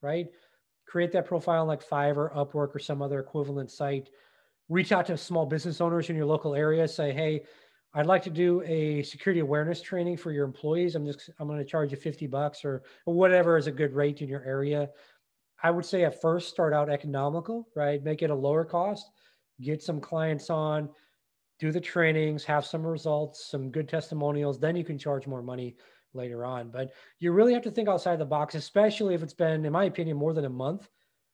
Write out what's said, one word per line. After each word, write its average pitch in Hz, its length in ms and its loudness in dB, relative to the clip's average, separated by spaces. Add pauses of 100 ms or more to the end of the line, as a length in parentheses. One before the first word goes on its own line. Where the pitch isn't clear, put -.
right? 165 260 -2 (580)
Create 175 260 0
that 185 140 2
profile 165 360 2
on, 156 60 0
like, 147 140 -2
Fiverr, 147 520 0
Upwork, 143 400 -2
or 143 40 -6
some 143 240 -4
other 139 160 -2
equivalent 139 520 -6
site. 139 400 -4 (580)
Reach 185 240 2
out 180 140 2
to 170 100 -2
small 160 300 -2
business 156 340 -4
owners 170 300 0
in 165 60 -2
your 151 100 0
local 151 280 0
area. 156 320 4
Say, 151 260 -2
"Hey, 156 320 0 (500)
I'd 151 120 2
like 185 160 6
to 190 80 -8
do 175 320 2
a 151 400 0
security 170 380 0
awareness 151 400 0
training 175 380 -4
for 170 120 -8
your 143 140 0
employees. 160 500 -2
I'm 147 120 -2
just, 143 240 -10 (100)
I'm 147 80 -6
gonna 147 160 -4
charge 147 260 -2
you 139 60 -6
fifty 147 320 -6
bucks," 143 360 -4
or, 135 200 -4 (220)
or 170 80 0
whatever 180 420 6
is 147 100 2
a 151 60 -2
good 135 220 0
rate 147 280 0
in 143 60 -6
your 135 160 -6
area. 139 460 -2 (720)
I 165 100 4
would 170 120 0
say 180 200 2
at - 160 0
first, 170 280 0
start 160 240 2
out 147 160 2
economical, 147 840 -2
right? 147 280 0
Make 151 200 -2
it 156 80 2
a 147 40 2
lower 143 300 2
cost, 185 460 -2 (500)
get 151 220 -4
some 151 180 -4
clients 160 480 -2
on, 151 400 0 (720)
do 156 140 -2
the 170 80 0
trainings, 156 640 2
have 147 200 2
some 160 220 -4
results, 151 640 -2
some 135 200 -6
good 151 180 -4
testimonials, 147 720 -2
then 160 180 0
you 170 80 -2
can 156 120 -6
charge 139 300 -4
more 127 160 -8
money 123 340 -8 (380)
later 123 320 -6
on. 120 240 -6
But 131 220 -6 (260)
you 170 140 2
really 226 200 8
have 240 120 2
to 226 60 -4
think 220 180 0
outside 175 300 2
the 156 60 -2
box, 147 300 0
especially 202 600 2
if 165 80 0
it's 156 120 -10
been, 160 320 2
in 147 60 0
my 185 120 4
opinion, 170 320 -2
more 147 160 0
than 156 140 0
a - 20 -4
month 131 400 -4 (460)